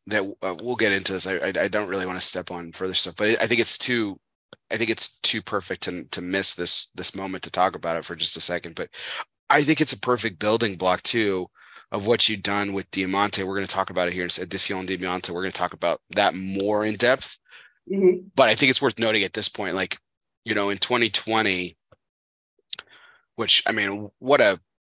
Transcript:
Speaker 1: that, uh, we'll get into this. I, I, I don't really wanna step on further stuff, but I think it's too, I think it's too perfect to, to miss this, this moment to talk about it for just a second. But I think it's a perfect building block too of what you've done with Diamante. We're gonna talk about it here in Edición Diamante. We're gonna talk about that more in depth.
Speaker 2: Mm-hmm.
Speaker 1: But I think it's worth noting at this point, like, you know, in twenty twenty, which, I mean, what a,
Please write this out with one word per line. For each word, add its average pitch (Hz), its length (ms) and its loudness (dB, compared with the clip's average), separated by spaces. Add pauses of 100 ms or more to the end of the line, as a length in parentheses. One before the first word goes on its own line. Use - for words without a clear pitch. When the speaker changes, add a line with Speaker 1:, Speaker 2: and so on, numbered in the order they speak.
Speaker 1:
that, 101 140 0 (200)
uh, 92 180 -4
we'll 120 160 -6
get 110 160 2
into 98 200 -2
this. 92 140 -2
I, 95 100 -2
I, 85 240 -2
I 98 80 2
don't 104 200 -4
really 92 180 -4
wanna 92 140 -4
step 90 300 2
on 85 220 -12
further 92 220 -6
stuff, 87 220 0
but 107 240 2
I 110 60 0
think 113 140 2
it's - 180 4
too, 110 400 -2 (540)
I 107 40 -4
think 110 140 0
it's - 300 0
too - 220 0
perfect - 420 -6
to, 87 200 -6
to - 180 -6
miss 92 320 2
this, - 380 4
this - 220 -4
moment 95 300 -8
to - 80 -10
talk 92 240 2
about 82 200 -4
it 80 80 -6
for 87 120 -10
just 80 200 2
a 82 40 2
second. 85 340 -2
But 85 140 -8 (600)
I 143 140 4
think 147 180 2
it's 156 120 2
a 110 80 -4
perfect 113 400 -2
building 107 360 0
block 90 260 0
too 101 460 0 (440)
of 104 140 -4
what 113 220 4
you've 104 140 -4
done 101 300 -2
with 98 180 -6
Diamante. 98 540 -2
We're 95 100 -6
gonna 98 140 -4
talk 95 220 0
about 90 180 0
it 85 60 -4
here 90 100 -4
in 87 60 -4
Edición 92 560 -2
Diamante. 90 460 -4
We're 87 100 -6
gonna 95 100 -4
talk 90 200 -2
about 82 280 -2 (160)
that 98 180 4
more 98 500 -2
in 110 120 -2
depth. 120 420 0 (520)
Speaker 2:
Mm-hmm. 185 440 2
Speaker 1:
But 123 140 6
I 110 60 6
think 131 160 4
it's 127 100 2
worth 123 180 0
noting 110 260 2
at 92 100 -6
this 104 140 0
point, 95 260 -6
like, 92 240 -2 (460)
you 107 100 -2
know, 101 160 0
in 101 80 -4
twenty 120 320 2
twenty, 101 640 0 (1600)
which, - 300 2
I - 60 0
mean, 104 360 -2 (120)
what 139 200 4
a, 98 180 6 (300)